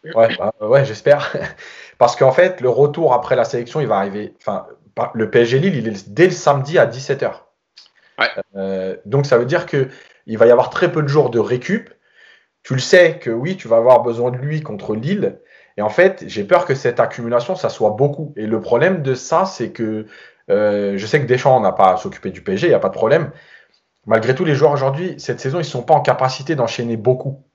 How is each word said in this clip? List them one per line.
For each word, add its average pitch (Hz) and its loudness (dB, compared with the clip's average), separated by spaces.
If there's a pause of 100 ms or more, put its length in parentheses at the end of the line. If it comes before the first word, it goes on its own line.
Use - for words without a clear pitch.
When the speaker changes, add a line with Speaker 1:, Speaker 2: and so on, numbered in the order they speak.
Speaker 1:
Ouais, 113 2
bah, 104 -4
ouais, 127 4
j'espère. 143 0 (320)
<laughs> - -20
Parce 120 4
qu'en 131 4
fait, 185 2
le 127 2
retour 143 2
après 123 0
la 117 2
sélection, 120 -4
il 127 -2
va 104 0
arriver, 101 -6
enfin, 98 -8 (280)
pas, 117 -4
le 110 -2
P 117 4
S 117 2
G 135 0
Lille, 180 -2
il 113 -6
est 104 -10
dès 143 2
le 180 0
samedi 147 0
à 117 6
dix-sept 135 -6
heures. - -8 (680)
Speaker 2:
Ouais. 117 0 (280)
Speaker 1:
Euh, 95 -6
donc, 135 0
ça 123 4
veut 123 2
dire 151 -2
que 135 -2 (360)
il 110 -8
va 113 6
y 120 8
avoir 123 4
très 170 0
peu 156 -2
de 143 -2
jours 139 2
de 117 0
récup. 123 -4 (720)
Tu - -6
le 127 -2
sais 170 4
que 127 -8
oui, 139 -4
tu - -18
vas 113 4
avoir 117 6
besoin 120 -2
de 127 -8
lui 151 -6
contre 107 -8
Lille. 139 -4 (380)
Et 104 -6
en 107 0
fait, 190 2
j'ai 101 -8
peur 175 2
que 135 -2
cette - -2
accumulation, 117 -2
ça 113 -4
soit 107 0
beaucoup. 143 -2
Et 107 -8
le 110 -2
problème 160 0
de 135 -2
ça, 165 0
c'est 110 -8
que, 110 -6 (440)
euh, 101 0
je 101 -6
sais 147 0
que 131 -4
Deschamps 127 2
n'a 98 0
pas 95 4
à 92 0
s'occuper - -10
du - -14
P 98 -4
S 95 -2
G, 175 0
il 156 4
y - 6
a 101 4
pas 98 0
de - -6
problème. 139 0 (760)
Malgré 113 2
tout, 175 -2
les 151 2
joueurs 143 4
aujourd'hui, 143 -4
cette - -8
saison, 143 -4
ils 156 -4
sont 123 -8
pas 160 2
en 143 4
capacité 135 -2
d'enchaîner 117 -4
beaucoup. 127 -2